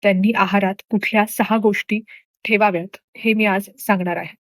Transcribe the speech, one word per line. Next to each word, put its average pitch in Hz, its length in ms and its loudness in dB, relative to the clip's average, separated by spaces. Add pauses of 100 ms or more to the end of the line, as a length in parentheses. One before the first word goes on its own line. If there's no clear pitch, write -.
त्यांनी 196 340 2
आहारात 196 380 0 (140)
कुठल्या 214 380 0
सहा 220 300 -2
गोष्टी 214 440 0 (440)
ठेवाव्यात, 202 520 0 (200)
हे 220 180 0
मी 220 100 0
आज 202 240 0 (100)
सांगणार 180 380 -2
आहे. 170 180 -10 (120)